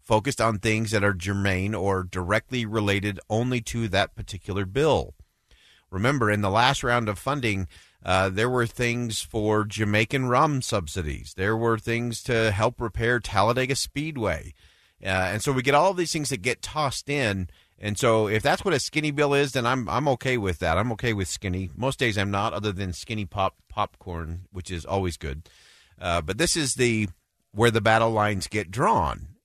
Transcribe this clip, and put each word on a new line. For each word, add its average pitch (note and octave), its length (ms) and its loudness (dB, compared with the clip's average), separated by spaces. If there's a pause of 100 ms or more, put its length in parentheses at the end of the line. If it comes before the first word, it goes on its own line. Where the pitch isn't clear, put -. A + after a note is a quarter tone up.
focused A2+ 400 2
on A2+ 180 2
things A2 320 0
that G#2+ 120 2
are G2+ 100 4
germane G2 640 0
or F#2+ 280 0
directly G#2 640 -2
related G2+ 540 0 (100)
only A#2+ 320 0
to A#2 260 -4
that F#2+ 280 0
particular G2+ 500 -6
bill. G#2 480 0 (800)
Remember, A2+ 380 2
in G#2 120 2
the G2+ 80 0
last A#2+ 340 2
round A#2+ 260 2
of G2 100 -4
funding, A2+ 480 -2 (360)
uh, F#2 260 2
there G#2 200 2
were B2 160 2
things A#2+ 560 -2
for G#2+ 440 0
Jamaican G#2+ 600 0
rum C3+ 340 4
subsidies. D#2 760 -4
There G#2 220 0
were A2+ 200 2
things A#2 460 -4
to A2+ 280 2
help A2 280 2
repair A#2 400 0
Talladega A#2+ 560 2
Speedway. B2+ 760 -4 (500)
Uh, - 40 -6
and F#2+ 340 0
so D3 100 -2
we C3 100 0
get C3+ 140 2
all E3+ 160 6
of F3+ 60 -4
these F3 140 -2
things D3 180 -4
that B2 120 -6
get A2 200 -2
tossed - 480 -4
in. G#2+ 400 0 (280)
And G#2 200 -4
so A2 300 4
if G#2 160 0
that's D#3 220 0
what F#3+ 80 2
a C#3 60 2
skinny D3+ 320 -2
bill C#3+ 220 2
is, C#3 200 2
then B2 120 -2
I'm, B2 220 0
I'm A#2 220 0
okay B2+ 280 0
with F#2+ 220 -2
that. E2 180 2
I'm A2+ 160 0
okay A#2 200 -2
with G2 140 -2
skinny. F#2 480 -4
Most B2+ 240 -4
days A2+ 180 2
I'm G2+ 140 0
not, G2+ 220 0
other G#2 180 -2
than F#2 220 -6
skinny G#2+ 320 -8
pop, F#2+ 300 -2 (140)
popcorn, F2 720 -6 (100)
which F2+ 180 -12
is E2+ 160 -8
always F#2 300 -2
good. D2+ 340 -10 (500)
Uh, F2 220 0
but F#2 160 -4
this - 200 0
is C#3+ 180 -2
the, A2+ 320 2 (460)
where A2+ 180 6
the A2 100 2
battle A2+ 300 4
lines G#2 360 0
get G2 240 -4
drawn. F#2+ 560 0 (180)